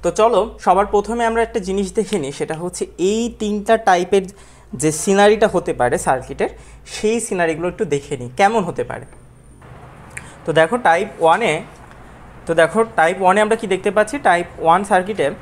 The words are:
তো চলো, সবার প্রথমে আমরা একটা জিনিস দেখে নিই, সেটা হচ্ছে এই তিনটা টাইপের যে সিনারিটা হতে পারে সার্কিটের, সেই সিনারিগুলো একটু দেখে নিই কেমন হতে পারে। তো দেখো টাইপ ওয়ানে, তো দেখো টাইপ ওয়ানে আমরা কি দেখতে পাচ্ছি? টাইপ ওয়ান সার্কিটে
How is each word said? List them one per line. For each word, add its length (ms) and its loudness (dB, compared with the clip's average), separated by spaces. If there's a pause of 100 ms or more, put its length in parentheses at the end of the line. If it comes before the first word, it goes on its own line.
তো 40 0 (120)
চলো, 200 4 (240)
সবার 300 4
প্রথমে 360 0
আমরা 160 0
একটা 220 -6
জিনিস 200 -2 (100)
দেখে 240 -4
নিই, 160 -6
সেটা 240 -6
হচ্ছে 200 -8 (280)
এই 120 0 (180)
তিনটা 340 0 (140)
টাইপের 360 2 (580)
যে 80 2 (120)
সিনারিটা 520 4
হতে 260 -2
পারে 160 2 (100)
সার্কিটের, 440 -2 (440)
সেই 320 -2
সিনারিগুলো 460 -2
একটু 120 -4 (100)
দেখে 260 -6
নিই 100 -12 (100)
কেমন 280 4
হতে 220 -6
পারে। 140 -12 (1400)
তো 140 -4
দেখো 180 2 (120)
টাইপ 200 2 (140)
ওয়ানে, 300 2 (960)
তো 140 -4
দেখো 180 2 (200)
টাইপ 260 2
ওয়ানে 200 4
আমরা 160 0
কি 140 -8
দেখতে 220 -2
পাচ্ছি? 200 0 (120)
টাইপ 180 2 (180)
ওয়ান 160 4 (100)
সার্কিটে 360 0 (160)